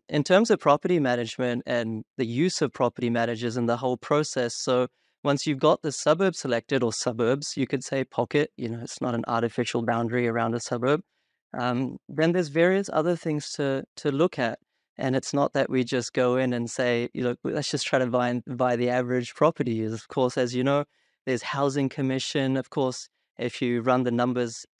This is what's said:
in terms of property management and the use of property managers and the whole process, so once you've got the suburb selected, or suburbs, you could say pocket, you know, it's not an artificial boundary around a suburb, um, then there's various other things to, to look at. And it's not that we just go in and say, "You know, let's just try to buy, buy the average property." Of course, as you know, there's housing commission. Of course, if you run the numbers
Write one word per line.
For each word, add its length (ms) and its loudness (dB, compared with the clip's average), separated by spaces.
in 140 0
terms 260 4
of 100 2
property 400 2
management 640 -2
and 380 -4
the 80 -2
use 360 0
of 120 0
property 360 0
managers 480 -2
and 120 2
the 80 2
whole 200 -2
process, 580 0
so 320 0
once 240 0
you've 120 0
got 220 4
the 100 -4
suburb 440 2
selected, 480 0
or 80 2
suburbs, 640 -2
you 100 0
could 180 -2
say 200 -2
pocket, 540 0
you 120 -4
know, 120 -6
it's 200 -12
not 140 -2
an 120 -2
artificial 560 0
boundary 440 0
around 260 0
a 60 -4
suburb, 420 0
um, 400 -2
then 220 2
there's 180 0
various 420 2
other 240 2
things 380 -4
to, 300 -2
to 140 -2
look 280 0
at. 200 -2
And 180 0
it's 180 -2
not 200 2
that 160 0
we 140 2
just 300 -4
go 240 2
in 160 0
and 160 -4
say, 460 0
"You 80 -4
know, 200 -2
let's 280 -4
just 160 -4
try 100 2
to 80 2
buy, 400 0
buy 300 0
the 160 0
average 420 -2
property." 520 0
Of 220 -6
course, 300 0
as 160 0
you 100 0
know, 220 2
there's 160 -2
housing 480 0
commission. 680 -2
Of 120 -6
course, 400 -2
if 200 -6
you 220 0
run 220 4
the 80 0
numbers 560 -2